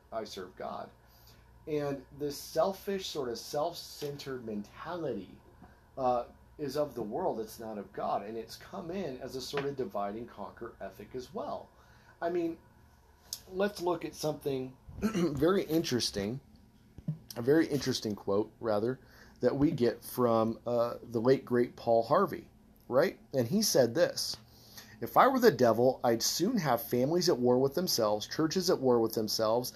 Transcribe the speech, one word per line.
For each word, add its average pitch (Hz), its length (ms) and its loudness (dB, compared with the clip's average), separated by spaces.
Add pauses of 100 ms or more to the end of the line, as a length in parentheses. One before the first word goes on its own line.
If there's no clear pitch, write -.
(120)
I 110 120 -6
serve 95 320 -12
God. - 340 -10 (760)
And 143 360 -4 (160)
this 143 180 -6
selfish, 190 720 -2
sort 127 240 -6
of 110 80 -6
self-centered 143 1040 -6
mentality, 113 920 -8 (640)
uh, 123 280 0 (340)
is 143 180 -4
of 147 180 -2
the 117 80 -6
world. 123 380 -2
It's 107 180 -10
not 110 200 -10
of 98 160 -12
God. 147 320 -2
And 113 100 -10
it's 113 200 -10
come 175 340 -12
in 165 320 -6
as 131 140 -10
a 131 40 -6
sort 139 240 -6
of 139 120 -4
divide 101 380 -4
and 120 140 -10
conquer 107 520 -14
ethic 104 340 -12
as 131 180 -12
well. 233 360 -8 (520)
I 170 80 -2
mean, 170 300 -2 (960)
let's 196 280 -2
look 175 240 -2
at 151 100 -10
something 139 580 -4 (140)
<clears throat> - 140 -16
very 175 640 2
interesting. 123 760 -2 (960)
A 120 60 -4
very 147 240 6
interesting 123 480 -2
quote, 101 360 0 (100)
rather, 113 380 0 (420)
that 127 160 4
we 143 140 4
get 117 340 2
from, 113 600 2
uh, 120 280 0 (180)
the 117 80 0
late, 131 240 4
great 120 320 2
Paul 117 260 4
Harvey, 147 440 0 (420)
right? 139 300 2 (140)
And 123 160 0
he 196 140 2
said 123 320 4
this, - 420 0 (640)
"If - 160 -4
I 196 120 10
were 269 100 2
the 233 120 8
devil, 120 540 6
I'd 117 180 4
soon 214 360 0
have 135 240 2
families 151 460 2
at 143 100 4
war 123 200 4
with 135 160 2
themselves, 107 520 0
churches 165 420 0
at 147 120 2
war 123 200 4
with 113 140 0
themselves, 110 600 0